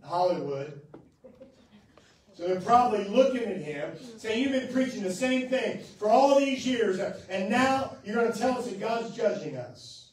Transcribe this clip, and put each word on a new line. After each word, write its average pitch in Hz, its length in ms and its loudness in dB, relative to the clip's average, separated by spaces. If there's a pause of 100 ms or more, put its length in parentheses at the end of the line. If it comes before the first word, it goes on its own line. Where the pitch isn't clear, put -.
Hollywood. 151 760 -2 (1500)
So 175 140 -6
they're 185 140 0
probably 214 440 4
looking 247 380 4
at 196 140 -4
him, 151 400 -8 (200)
saying, 226 240 -4
"You've 277 120 0
been 247 200 -2
preaching 247 300 -2
the 185 100 -2
same 254 360 -2
thing 240 300 -2 (180)
for 208 120 0
all 277 300 6
these 262 260 0
years, 220 340 0 (300)
and 196 200 -2
now 262 460 2 (100)
you're 208 100 -8
gonna 226 200 2
tell 247 220 0
us - 100 -6
that 190 120 -8
God's 226 360 -4
judging 156 420 -2
us." - 560 -16